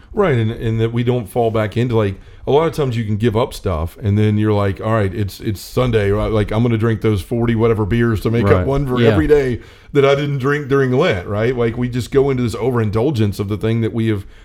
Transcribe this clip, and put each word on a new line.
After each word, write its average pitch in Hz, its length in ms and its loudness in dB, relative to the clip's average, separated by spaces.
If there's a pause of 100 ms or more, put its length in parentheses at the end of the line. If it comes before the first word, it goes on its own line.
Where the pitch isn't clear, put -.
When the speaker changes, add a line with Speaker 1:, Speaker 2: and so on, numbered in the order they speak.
(120)
Speaker 1:
Right, 175 260 2
and, 110 140 0
and 113 280 -4
that 117 120 0
we 120 100 -2
don't 120 260 0
fall 117 220 0
back 107 260 -2
into, 117 200 0
like, 101 220 0 (280)
a 123 60 0
lot 156 160 4
of - 40 -4
times 131 240 -2
you 117 80 -2
can 104 120 -2
give 107 200 0
up 123 160 0
stuff, 85 480 -4
and 101 160 0
then 107 220 2
you're 107 160 2
like, 101 260 -2
"All 110 120 -2
right, 101 220 0
it's, 101 260 -6
it's 98 200 -6
Sunday, 110 520 0
right? 104 180 0
Like, 107 200 0
I'm 107 120 0
gonna 117 160 2
drink 113 240 0
those 107 180 2
forty 117 340 0
whatever 110 300 2
beers 117 380 0
to 113 80 0
make 117 140 2
Speaker 2:
Right. 101 100 4
Speaker 1:
up 101 120 0
one 139 200 0
for 123 140 -2
Speaker 2:
Yeah. 117 100 6
Speaker 1:
every 101 160 2
day 139 340 2 (320)
that 139 120 4
I 139 100 4
didn't 143 240 -2
drink 143 300 -2
during 135 240 2
Lent," 131 360 0
right? 113 260 0
Like, 120 220 -2
we 123 140 -4
just 120 200 -6
go 139 200 4
into 127 140 0
this 110 100 -2
overindulgence 110 840 0
of 101 100 -4
the 104 100 -4
thing 113 240 -2
that 107 100 -2
we 113 140 -2
have 104 180 -2 (200)